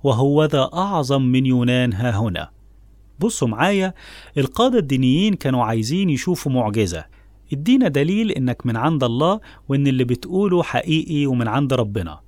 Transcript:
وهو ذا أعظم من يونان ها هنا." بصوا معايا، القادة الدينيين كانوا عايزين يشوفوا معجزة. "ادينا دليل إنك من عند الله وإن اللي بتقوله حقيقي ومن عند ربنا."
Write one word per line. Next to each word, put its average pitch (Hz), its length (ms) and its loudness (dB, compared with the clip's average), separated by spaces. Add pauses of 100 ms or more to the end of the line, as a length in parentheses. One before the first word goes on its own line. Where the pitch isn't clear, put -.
وهو 139 420 2
ذا 139 280 2
أعظم 156 480 0
من 127 240 2
يونان 123 480 2
ها 120 240 -2
هنا." 98 320 -4 (680)
بصوا 170 280 -2
معايا، 185 460 0 (440)
القادة 233 420 2
الدينيين 139 540 2
كانوا 131 300 -2
عايزين 117 460 0
يشوفوا 151 420 -2
معجزة. 104 540 0 (480)
"ادينا 220 340 2
دليل 180 440 0
إنك 127 340 -4
من 117 120 -2
عند 139 260 0
الله 147 360 0 (300)
وإن 139 180 2
اللي 131 160 2
بتقوله 180 600 0
حقيقي 156 640 -2
ومن 123 220 0
عند 131 260 0
ربنا." 101 540 -4